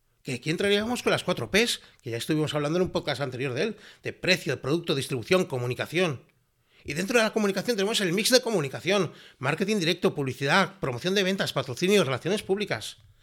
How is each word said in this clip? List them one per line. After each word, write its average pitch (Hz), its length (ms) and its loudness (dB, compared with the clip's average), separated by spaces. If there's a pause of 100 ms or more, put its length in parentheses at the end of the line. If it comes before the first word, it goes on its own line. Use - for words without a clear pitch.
(220)
Que 139 120 -4
aquí 151 160 -4
entraríamos 202 520 0
con 226 80 2
las 156 140 2
cuatro 135 260 -4
Ps, 233 300 2 (200)
que 120 100 -10
ya 113 60 -4
estuvimos 151 380 0
hablando 151 240 0
en 185 60 2
un 170 60 -2
podcast 147 300 -4
anterior 131 340 -4
de 143 100 -2
él, 220 120 -4 (280)
de 113 80 -6
precio, 170 420 0
de 117 80 -8
producto, 165 320 -2
distribución, 139 520 0
comunicación. 123 760 -2 (640)
Y 143 100 -6
dentro 196 240 0
de 220 60 4
la 214 80 0
comunicación 208 440 0
tenemos 208 240 0
el 180 120 0
mix 208 180 2
de 247 100 6
comunicación, 170 720 0 (260)
marketing 170 400 0
directo, 180 360 2
publicidad, 143 640 0
promoción 139 380 -2
de 202 80 2
ventas, 185 280 -2
patrocinio, 170 520 2
relaciones 151 380 -2
públicas. 190 560 -4 (240)